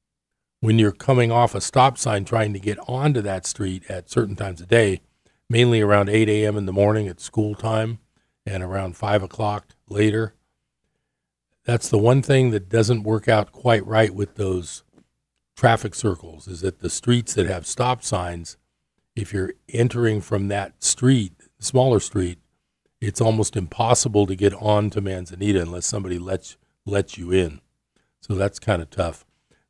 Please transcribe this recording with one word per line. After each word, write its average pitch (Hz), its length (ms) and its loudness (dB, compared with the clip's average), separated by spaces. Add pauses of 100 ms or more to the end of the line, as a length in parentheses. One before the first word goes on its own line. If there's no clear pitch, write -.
(600)
when 110 180 4
you're 104 120 6
coming 120 400 2
off 120 240 2
a 101 60 -4
stop 131 360 4
sign 104 280 -2
trying 107 280 -2
to 101 60 -6
get 101 200 -4 (100)
onto 131 320 0
that 98 260 -6
street 92 420 -6
at 92 220 -12
certain 101 240 -2
times 92 260 -8
of 87 60 -18
day, 104 340 4 (480)
mainly 117 320 4
around 104 280 4
eight 107 200 4
A 107 160 2
M 104 120 0
in 101 100 -4
the 95 60 -4
morning 104 340 2
at 90 140 -12
school 107 340 -4
time 110 460 -4 (440)
and 98 180 -8
around 95 340 -6
five 101 260 -4
o'clock 104 460 -8 (200)
later. 107 460 -2 (1300)
That's 120 240 -2
the 113 100 2
one 123 240 4
thing 131 280 4
that 95 180 -4
doesn't 113 360 0
work 107 240 -2
out 107 240 2
quite 113 340 0
right 110 260 2
with 101 220 -6
those 92 480 -6 (720)
traffic 113 400 2
circles, 85 540 -6
is 87 140 -14
that 95 180 -4
the 87 100 -6
streets 120 440 0
that 92 120 2
have 90 200 -6
stop 127 360 -2
signs, 87 540 -6 (580)
if 104 180 -8
you're 95 220 -4 (140)
entering 117 520 0
from 101 280 -2
that 98 340 -6
street, 123 520 0 (260)
smaller 127 400 2
street, 90 380 -6 (640)
it's 101 200 -4
almost 110 360 0
impossible 107 680 0
to 95 80 -4
get 98 200 2
on 104 360 0
to 104 100 -6
Manzanita 95 600 -2
unless 85 260 -6
somebody 92 320 -6
lets, 92 380 -8 (280)
lets 101 320 -4
you 87 140 -8
in. 87 300 0 (600)
So - 140 -6
that's 98 240 -2
kinda 87 280 -2
tough. - 380 -6 (460)